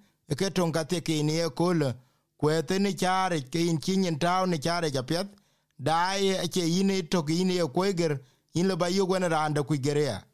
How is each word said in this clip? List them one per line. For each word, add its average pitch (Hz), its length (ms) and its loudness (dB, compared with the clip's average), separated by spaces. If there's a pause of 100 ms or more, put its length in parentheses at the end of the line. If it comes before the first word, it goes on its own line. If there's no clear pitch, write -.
(300)
Eke 185 240 -2
tong 175 180 2
ka 156 120 -2
te 170 180 -2
ke 156 220 0
ni 151 160 0
e 165 100 0
kole, 165 440 2 (440)
kwethe 160 420 0
ni 196 140 2
chare, 185 480 0
ke 131 180 -6
yin 170 200 2
chi 190 180 -2
nyin 175 220 0
tau 180 260 2
ni 175 140 0
chare 165 320 -2
ja 131 120 -2
piath, 170 260 -4 (500)
dai 185 640 0
eche 180 220 -2
yin 185 240 2
e 190 140 0
tok 156 260 -2
yin 180 220 2
e 180 160 2
kwe 180 260 0
ger, 160 260 0 (340)
yin 175 140 2
le 190 80 2
ba 175 140 0
yu 190 180 2
gwen 185 220 0
rande 151 340 0
ku 151 140 -2
ger 143 200 0
ya. 127 240 -2 (120)